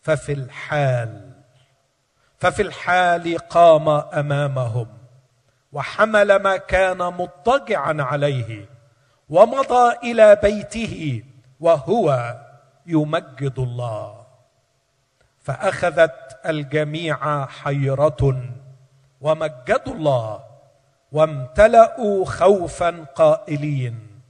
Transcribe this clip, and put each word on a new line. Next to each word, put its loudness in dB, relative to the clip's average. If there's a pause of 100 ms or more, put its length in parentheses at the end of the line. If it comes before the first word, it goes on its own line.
ففي -4
الحال، -6 (1040)
ففي -2
الحال 0
قام 6
أمامهم، -2 (760)
وحمل 2
ما 0
كان 0
مضطجعا -2
عليه، -6 (600)
ومضى 4
إلى 6
بيته، -4 (360)
وهو 0 (500)
يمجد -4
الله. -8 (1120)
فأخذت -2
الجميع -4
حيرة، -2 (680)
ومجدوا -4
الله، -2 (680)
وامتلأوا 2
خوفا 0 (100)
قائلين -2